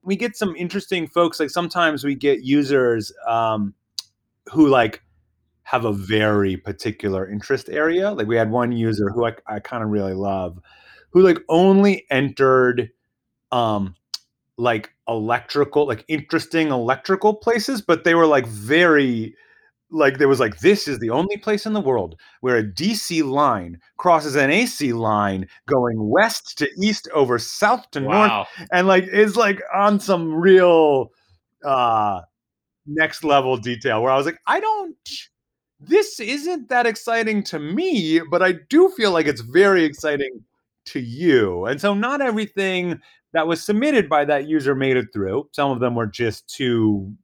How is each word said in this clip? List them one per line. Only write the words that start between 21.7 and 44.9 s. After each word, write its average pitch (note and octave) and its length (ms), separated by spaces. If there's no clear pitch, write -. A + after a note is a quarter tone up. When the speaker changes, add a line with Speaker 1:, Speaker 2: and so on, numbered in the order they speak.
Speaker 1:
the G#3 80
world G#2+ 380
where B2+ 160
a G#2+ 60
D B2 300
C E3+ 300
line A#2+ 560
crosses D3+ 380
an C#3 160
A A3 160
C C3+ 260
line G#2 540
going A#2 440
west G3+ 500
to D3 180
east G#3 360
over B2 260
south - 520
to C#3+ 100
north." G3 280
Speaker 2:
Wow. G#3+ 180
Speaker 1:
And, F3+ 160
like, F#3+ 240
it's, G#3 240
like, G3+ 260
on G3+ 260
some E3+ 340
real, E3 760
uh, A2+ 580
next D#3 380
level C3+ 340
detail A#2+ 460
where C3 80
I C3 60
was C#3 80
like, E3 200
"I - 140
don't, G#4 360
this G4+ 400
isn't C#4+ 500
that B3 160
exciting A3+ 580
to D#3+ 160
me, F3 600
but E3+ 240
I F#3 100
do F4 200
feel G#3+ 220
like D#3+ 140
it's C#3+ 160
very E3+ 440
exciting C#3 580
to - 140
you." A#2 640
And C3+ 140
so G3+ 140
not B3 280
everything G3 800
that D#3+ 140
was D#3+ 160
submitted A3+ 460
by D3 160
that C#3+ 220
user C#3+ 280
made C3+ 220